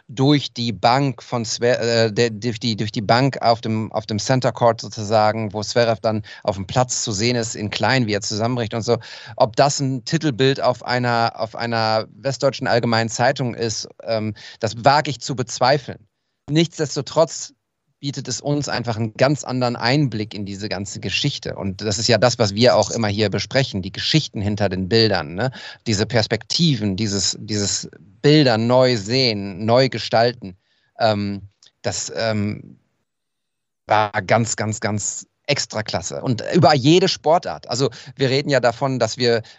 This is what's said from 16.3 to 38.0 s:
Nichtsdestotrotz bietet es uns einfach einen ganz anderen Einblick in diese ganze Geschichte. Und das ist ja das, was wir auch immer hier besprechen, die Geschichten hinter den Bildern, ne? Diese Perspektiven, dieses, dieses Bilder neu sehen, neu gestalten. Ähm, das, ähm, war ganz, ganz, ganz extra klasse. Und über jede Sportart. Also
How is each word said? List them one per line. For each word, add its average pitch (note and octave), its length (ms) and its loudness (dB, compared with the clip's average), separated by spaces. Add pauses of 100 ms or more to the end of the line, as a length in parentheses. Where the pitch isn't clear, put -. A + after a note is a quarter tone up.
Nichtsdestotrotz - 1040 0 (480)
bietet C#3 280 -8
es B2 100 -6
uns D3 300 -2
einfach A2+ 260 -2
einen G#2+ 200 -4
ganz C#3 280 2
anderen B2 320 -2
Einblick A#2 580 0
in G2+ 120 -8
diese G2 240 -8
ganze G2 320 -8
Geschichte. - 560 -4
Und G2 240 -6
das G#2 160 -2
ist - 100 0
ja A2+ 100 6
das, A#2+ 220 2
was G2+ 160 2
wir A2 220 6
auch G#2+ 140 2
immer A2+ 180 0
hier G#2 200 0
besprechen, G#2+ 520 -2
die F2 100 -8
Geschichten - 500 -2
hinter G#2 280 0
den F#2 180 -2
Bildern, F#2 480 2
ne? A#2+ 160 -2 (340)
Diese G#2+ 200 0
Perspektiven, A2 880 0
dieses, G2+ 460 -2
dieses G#2 480 -4 (320)
Bilder C#3+ 360 6
neu B2 380 4
sehen, G#2 720 -2
neu B2 240 4
gestalten. A2+ 640 -2 (420)
Ähm, G2+ 440 0 (400)
das, - 340 -6
ähm, G#2 640 -4 (1080)
war G#2 340 2
ganz, A2 340 2
ganz, G#2+ 240 -4
ganz - 460 -4 (220)
extra A#2 360 -2
klasse. E2 380 -8
Und A#2 220 -2 (100)
über E3 220 6
jede D#3+ 320 4
Sportart. D3 640 -2
Also B2 200 -2 (260)